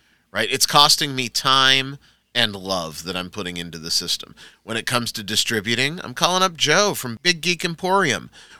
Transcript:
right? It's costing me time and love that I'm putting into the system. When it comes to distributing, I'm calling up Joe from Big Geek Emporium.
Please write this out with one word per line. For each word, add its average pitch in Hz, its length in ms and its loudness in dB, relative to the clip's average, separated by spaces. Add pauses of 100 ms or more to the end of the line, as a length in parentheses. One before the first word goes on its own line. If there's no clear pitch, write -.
(320)
right? 104 200 -2
It's 131 140 2
costing 147 500 4
me 127 140 -4
time 135 680 2 (360)
and 113 220 0
love 90 480 -4
that 90 120 -6
I'm 90 140 -6
putting 90 280 -8
into 85 220 -10
the 82 120 -8
system. - 440 -4 (280)
When 113 140 -6
it 110 80 -6
comes 120 280 0
to 110 100 -10
distributing, 117 800 0
I'm 120 100 -12
calling 175 300 2
up 185 140 0
Joe 165 360 2
from 117 300 -6
Big 175 180 0
Geek 175 240 -2
Emporium. 170 640 0 (300)